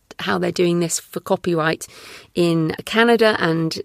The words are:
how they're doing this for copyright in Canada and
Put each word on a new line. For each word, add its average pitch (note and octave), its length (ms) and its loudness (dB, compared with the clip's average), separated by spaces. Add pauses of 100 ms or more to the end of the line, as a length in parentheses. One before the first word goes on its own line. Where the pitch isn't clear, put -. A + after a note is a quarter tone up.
(200)
how F#3+ 180 -2
they're F3 140 -2
doing F3 280 0
this E3+ 200 -2
for - 200 -12
copyright E3+ 680 -2 (460)
in E3 420 2 (100)
Canada A3+ 540 4
and D#3+ 460 -2